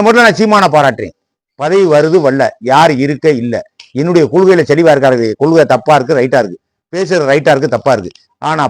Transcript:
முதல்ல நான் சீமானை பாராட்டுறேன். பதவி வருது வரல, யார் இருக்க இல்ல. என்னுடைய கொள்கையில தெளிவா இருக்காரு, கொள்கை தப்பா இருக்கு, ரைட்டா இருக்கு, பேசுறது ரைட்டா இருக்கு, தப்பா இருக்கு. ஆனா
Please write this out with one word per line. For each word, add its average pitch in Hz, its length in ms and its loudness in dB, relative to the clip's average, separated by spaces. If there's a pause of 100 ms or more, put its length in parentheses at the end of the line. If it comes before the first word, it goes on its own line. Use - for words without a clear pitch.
முதல்ல 233 220 4
நான் 185 140 0
சீமானை 208 340 2
பாராட்டுறேன். 117 400 -2 (440)
பதவி 180 260 0 (100)
வருது 156 280 2
வரல, 135 220 0 (260)
யார் 156 200 4 (140)
இருக்க 147 220 -4 (140)
இல்ல. 120 140 -6 (440)
என்னுடைய 170 320 0
கொள்கையில 180 380 2
தெளிவா 156 240 2
இருக்காரு, 131 340 0 (140)
கொள்கை 160 300 2
தப்பா 127 260 0
இருக்கு, 135 200 -2
ரைட்டா 131 240 0
இருக்கு, 92 160 -8 (360)
பேசுறது 170 360 -4
ரைட்டா 147 240 2
இருக்கு, 139 220 -2
தப்பா 117 200 -2
இருக்கு. 90 160 -8 (360)
ஆனா 156 220 -4